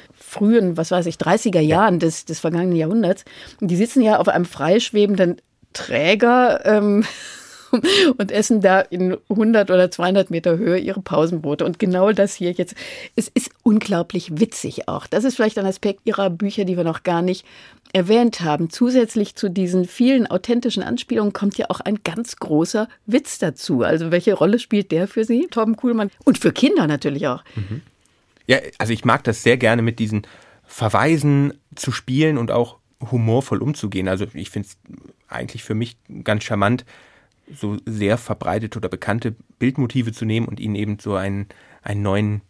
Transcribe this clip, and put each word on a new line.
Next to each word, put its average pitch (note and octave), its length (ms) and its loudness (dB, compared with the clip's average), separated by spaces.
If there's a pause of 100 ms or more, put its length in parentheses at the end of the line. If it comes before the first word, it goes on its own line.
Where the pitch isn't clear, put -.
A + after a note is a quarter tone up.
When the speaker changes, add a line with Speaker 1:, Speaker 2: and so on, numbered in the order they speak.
(140)
Speaker 1:
frühen, G3+ 640 2
was E3 140 -4
weiß F3+ 160 2
ich, E3 100 -6
dreißiger F3+ 420 2
Speaker 2:
Ja. D#3 220 4
Speaker 1:
Jahren F#3 180 4
des, D#3+ 260 0
des D#3+ 140 -10
vergangenen F3 380 0
Jahrhunderts. F3+ 480 0 (340)
Und G#3 100 -2
die F3 60 0
sitzen A#3 260 2
ja G#3+ 180 4
auf - 100 0
einem E3+ 160 2
freischwebenden F#3+ 960 0 (320)
Träger, A3 920 2
ähm, G#3 380 4 (680)
<laughs> F4 480 2
und G3+ 140 -4
essen G#3 300 2
da F#3+ 180 6
in F3+ 380 -2 (100)
hundert G#3+ 440 2
oder F3+ 200 6
zweihundert F#3 400 0
Meter E3 260 0
Höhe F3+ 200 2
ihre F#3+ 240 -4
Pausenbrote. D#3 640 0
Und F3 140 -4
genau F#3 340 2
das G3 200 0
hier F3 200 -4
jetzt, - 220 -6 (420)
es A3+ 100 0
ist - 220 -2 (140)
unglaublich F3 760 0
witzig - 480 -4
auch. - 180 -6
Das G#3+ 200 0
ist B3+ 100 0
vielleicht G#3+ 240 0
ein G3 60 -2
Aspekt G3 400 -4
ihrer G3 240 0
Bücher, G3 340 -4
die F3+ 140 -2
wir E3+ 80 0
noch D#3+ 180 -4
gar E3+ 180 0
nicht F#3 240 -2 (460)
erwähnt G#3+ 480 2
haben. D#3+ 300 0
Zusätzlich A#3+ 640 0
zu G3+ 140 -2
diesen F3+ 360 0
vielen B3 420 2
authentischen A#3 540 -2
Anspielungen A3 520 -2
kommt G3+ 240 -4
ja - 120 -4
auch - 120 -6
ein G#3 240 -4
ganz F3 320 -8
großer E3 500 0 (180)
Witz A#3+ 320 -2
dazu. D3 460 -2
Also D#3+ 280 0
welche F3 220 2
Rolle G3 260 2
spielt G3+ 340 -2
der F3+ 160 0
für A3 160 -2
Sie, B3 260 0
Torben A3 240 0
Kuhlmann? A3 340 0 (140)
Und A#3 140 4
für - 160 2
Kinder C#4 340 2
natürlich D3 400 -2
auch. B2+ 160 -4 (120)
Speaker 2:
Mhm. A2 260 -8 (640)
Ja, C3+ 120 4 (180)
also A2+ 160 -2
ich A2 100 -4
mag A2+ 220 2
das A2 180 -2
sehr A#2+ 140 6
gerne, A#2 240 2
mit A#2 180 -2
diesen G#2+ 220 -2 (440)
Verweisen C#3 880 2 (220)
zu - 160 -6
spielen C#3+ 460 0
und A#2 120 -2
auch A#2 280 -2 (340)
humorvoll A#2 500 0
umzugehen. G2 460 -4
Also F#2+ 260 -2
ich - 180 -12
find's - 260 -10 (500)
eigentlich - 380 -12
für A2 100 -6
mich A#2 220 -6 (260)
ganz G#2+ 220 -2
charmant, A2 400 0 (720)
so G#2 300 -6
sehr G#2+ 320 0
verbreitete G#2+ 600 -6
oder F#2+ 120 -6
bekannte A2 440 -6 (240)
Bildmotive B2 540 -2
zu A2+ 140 -8
nehmen A2+ 220 -2
und G#2+ 120 -10
ihnen G#2 160 -4
eben G#2 240 -4
so G#2 160 -6
einen, G2 320 -4 (340)
einen G2+ 200 -4
neuen G#2 480 0